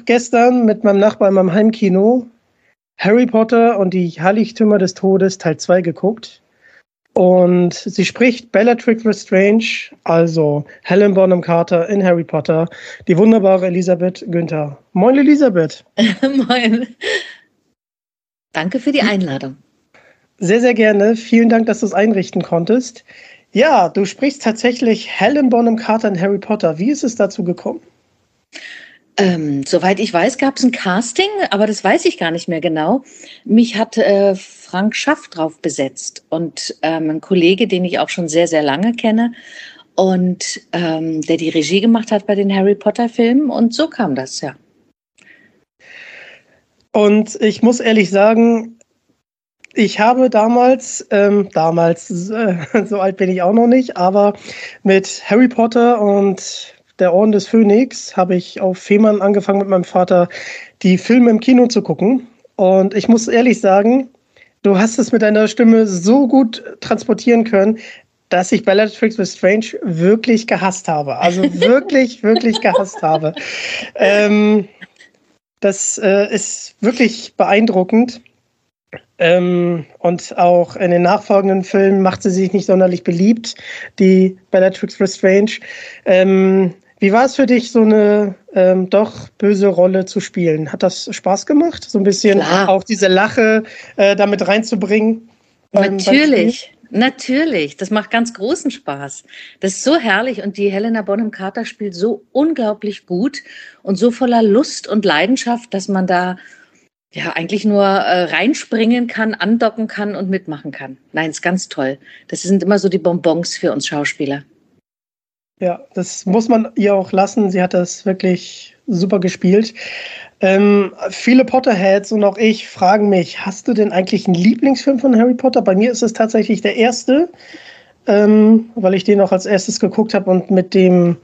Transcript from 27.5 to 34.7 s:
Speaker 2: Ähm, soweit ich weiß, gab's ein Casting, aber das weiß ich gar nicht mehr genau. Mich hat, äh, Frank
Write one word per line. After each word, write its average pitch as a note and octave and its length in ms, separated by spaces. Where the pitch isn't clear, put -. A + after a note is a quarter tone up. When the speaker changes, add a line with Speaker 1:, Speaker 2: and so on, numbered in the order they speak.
Speaker 2:
Ähm, D#3+ 480
soweit F#3 360
ich G#3+ 120
weiß, F#3 280
gab's C4+ 240
ein B3 80
Casting, A#3+ 580
aber G3+ 160
das G#3+ 160
weiß G3 220
ich - 120
gar E3 140
nicht E3 160
mehr E3 140
genau. E3+ 420
Mich A#3 300
hat, A3 240
äh, G3+ 340
Frank - 600